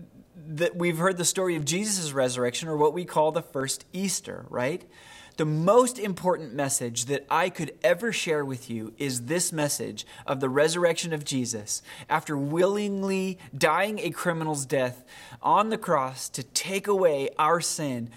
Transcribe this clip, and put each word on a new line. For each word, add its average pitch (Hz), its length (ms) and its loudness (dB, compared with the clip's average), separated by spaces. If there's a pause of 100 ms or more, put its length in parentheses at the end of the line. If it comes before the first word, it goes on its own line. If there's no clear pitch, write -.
(480)
that 165 260 0
we've 175 240 0
heard 185 180 2
the 175 80 -2
story 185 300 0
of 156 100 -2
Jesus' 180 460 -2
resurrection, 127 580 0
or 156 80 -2
what 151 160 4
we 175 120 -4
call 156 260 2
the 160 100 0
first 135 520 -4
Easter, 175 560 -4
right? 135 340 -2 (560)
The 160 60 0
most 196 540 6
important 170 560 -2
message 123 520 -2
that 139 240 -2
I 170 200 2
could 165 240 -6 (100)
ever 180 260 2
share 156 320 0
with 131 280 -8
you 110 260 -6
is 123 300 -4
this 170 260 0
message 120 540 -4 (200)
of 131 140 -2
the 135 80 2
resurrection 165 640 2
of 147 140 -6
Jesus 110 560 -4 (260)
after 151 300 0
willingly 190 1000 0 (160)
dying 175 440 2
a 165 100 -4
criminal's 160 560 -2
death 127 400 -2 (380)
on 190 260 4
the 220 80 0
cross 135 540 -2
to 139 120 -8
take 196 460 -4
away 170 400 4 (100)
our 160 220 4
sin, 127 560 -4